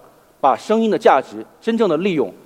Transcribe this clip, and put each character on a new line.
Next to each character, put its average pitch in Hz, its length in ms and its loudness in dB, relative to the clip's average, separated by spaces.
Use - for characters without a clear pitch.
把 - 160 2
声 220 240 -2
音 226 100 0
的 196 80 0
价 156 240 4
值 107 240 -12
真 233 160 -4
正 214 120 0
的 151 80 0
利 185 160 -2
用 117 200 -4